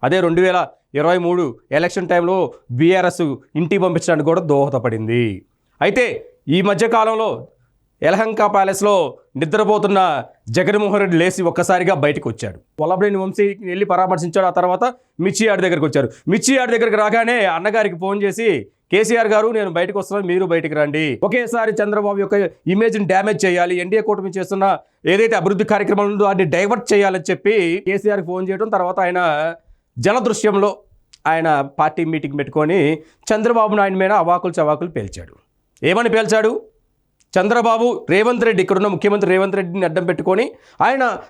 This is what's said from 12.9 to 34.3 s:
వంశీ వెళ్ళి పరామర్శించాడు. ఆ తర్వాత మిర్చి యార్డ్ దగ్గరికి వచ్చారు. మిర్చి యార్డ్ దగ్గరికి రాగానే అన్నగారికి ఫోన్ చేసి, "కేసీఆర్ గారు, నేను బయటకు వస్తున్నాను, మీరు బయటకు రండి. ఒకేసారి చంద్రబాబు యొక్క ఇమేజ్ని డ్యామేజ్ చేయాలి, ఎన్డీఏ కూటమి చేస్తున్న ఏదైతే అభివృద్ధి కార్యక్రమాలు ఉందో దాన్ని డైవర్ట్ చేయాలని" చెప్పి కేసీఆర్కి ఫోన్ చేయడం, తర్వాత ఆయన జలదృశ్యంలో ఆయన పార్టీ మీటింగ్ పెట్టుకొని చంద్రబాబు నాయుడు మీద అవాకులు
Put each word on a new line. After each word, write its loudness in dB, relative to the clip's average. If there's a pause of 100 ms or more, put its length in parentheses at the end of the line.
వంశీ -2
వెళ్ళి -4
పరామర్శించాడు. 0
ఆ 2
తర్వాత 0 (260)
మిర్చి 0
యార్డ్ 2
దగ్గరికి 0
వచ్చారు. 0 (180)
మిర్చి 2
యార్డ్ 0
దగ్గరికి 0
రాగానే 2
అన్నగారికి 0
ఫోన్ -4
చేసి, -2 (240)
"కేసీఆర్ 2
గారు, 2
నేను -2
బయటకు -2
వస్తున్నాను, -4
మీరు 0
బయటకు -2
రండి. -2
ఒకేసారి -2 (120)
చంద్రబాబు -2
యొక్క 0 (180)
ఇమేజ్ని 0
డ్యామేజ్ 0
చేయాలి, 2
ఎన్డీఏ 0
కూటమి -4
చేస్తున్న -2 (280)
ఏదైతే 2
అభివృద్ధి 0
కార్యక్రమాలు 0
ఉందో -2
దాన్ని 2
డైవర్ట్ 0
చేయాలని" 2
చెప్పి 0
కేసీఆర్కి -2
ఫోన్ -6
చేయడం, -4
తర్వాత -2
ఆయన 0 (460)
జలదృశ్యంలో 0 (500)
ఆయన 2
పార్టీ -2
మీటింగ్ -4
పెట్టుకొని 0
చంద్రబాబు 0
నాయుడు 0
మీద 2
అవాకులు 0